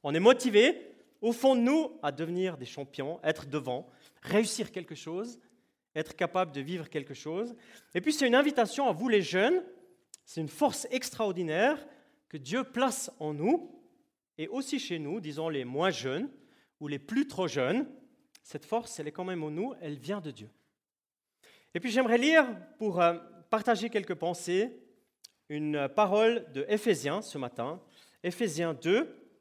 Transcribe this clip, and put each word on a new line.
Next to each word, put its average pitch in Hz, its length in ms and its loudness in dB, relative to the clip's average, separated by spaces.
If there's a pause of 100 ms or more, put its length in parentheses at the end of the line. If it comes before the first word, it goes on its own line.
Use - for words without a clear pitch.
On 143 100 -2
est 160 60 4
motivé, 247 720 6 (280)
au 226 100 2
fond 262 240 6
de 240 60 2
nous, 294 420 2
à 147 80 -2
devenir 170 460 -4
des 127 80 -12
champions, 143 580 -8
être 156 240 -2
devant, 131 420 -4 (320)
réussir 214 500 0
quelque 170 240 -10
chose, 196 440 -10 (560)
être 156 200 -6
capable 180 360 -2
de 139 100 -8
vivre 160 280 -8
quelque 143 240 -8
chose. 202 420 -8 (400)
Et 180 60 0
puis 302 120 0
c'est 277 140 2
une 233 80 6
invitation 277 520 2
à 220 40 4
vous 190 180 -2
les 208 120 6
jeunes, 226 420 2 (640)
c'est - 160 -8
une 151 80 -4
force - 420 0
extraordinaire 202 960 0 (420)
que 156 80 -12
Dieu 147 280 -4
place - 440 -2 (100)
en 151 140 -4
nous, 208 480 -2 (560)
et 160 120 -8
aussi 262 300 -6
chez 170 200 -8
nous, 156 220 -6
disons 151 260 -6
les 143 160 -4
moins 143 280 0
jeunes, 156 380 -4 (520)
ou 151 80 -8
les 143 100 -6
plus 233 280 -2
trop 185 200 -2
jeunes. 151 420 0 (540)
Cette - 220 -16
force, 233 340 -4
elle 151 80 -6
est 151 60 -10
quand 185 100 -8
même 180 200 -4
en 151 60 -4
nous, 196 320 -4
elle 147 160 -8
vient 165 220 -6
de 156 120 -10
Dieu. 107 180 -16 (1200)
Et - 60 -6
puis 254 100 -6
j'aimerais 240 280 4
lire, 294 280 6 (320)
pour, 185 240 0
euh, 170 160 6 (320)
partager 220 400 0
quelques 196 260 -4
pensées, 180 640 -2 (680)
une 151 400 -2
parole 214 640 2
de 135 160 -4
Éphésiens 196 540 0
ce - 160 -12
matin, 131 440 -6 (420)
Éphésiens 170 500 -2
deux 202 420 2 (260)